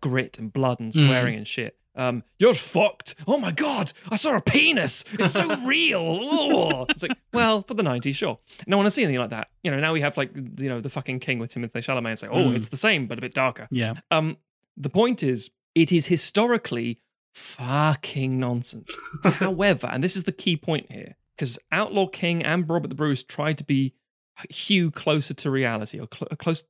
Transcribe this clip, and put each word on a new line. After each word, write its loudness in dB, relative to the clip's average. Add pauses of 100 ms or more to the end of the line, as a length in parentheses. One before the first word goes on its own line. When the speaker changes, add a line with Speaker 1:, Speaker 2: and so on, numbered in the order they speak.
Speaker 1:
grit -2
and -10
blood 0
and -6
Speaker 2:
Mm. 2
Speaker 1:
swearing 4
and -10
shit. -8 (160)
Um, -2 (160)
"You're 8
fucked. -2 (120)
Oh 4
my -2
God, -2 (180)
I -2
saw 2
a 0
penis. 2 (160)
It's 4
so 2
Speaker 2:
<laughs> -6
Speaker 1:
real." 0 (120)
Ugh. 2
It's -4
like, -4 (160)
"Well, 4
for -8
the 0
nineties, 0
sure." -2 (260)
No 4
one 6
has 2
seen 2
anything 0
like -2
that. -8 (120)
You -2
know, 0
now 2
we 2
have, 0
like, -2 (260)
you -4
know, -4
The -6
Fucking -6
King -2
with -6
Timothée -6
Chalamet. -2
It's -8
like, -10
oh, 4
Speaker 3:
Mm. 4
Speaker 1:
it's -4
the -8
same, 0
but -8
a -10
bit -10
darker. -2
Speaker 3:
Yeah. -2 (140)
Speaker 1:
Um, 2 (400)
the -6
point 2
is, -2 (240)
it 6
is 4
historically 0 (320)
fucking -2
nonsense. -4 (120)
Speaker 2:
<laughs> -14
Speaker 1:
However, 2
and -4
this 0
is -4
the -4
key 0
point -4
here, -16 (200)
'cause -4 (140)
Outlaw 2
King -2
and 0
Robert 0
the -8
Bruce 0
tried -2
to -10
be 2 (560)
hew 2
closer 0
to -4
reality -2
or -12
cl-, -12
close -2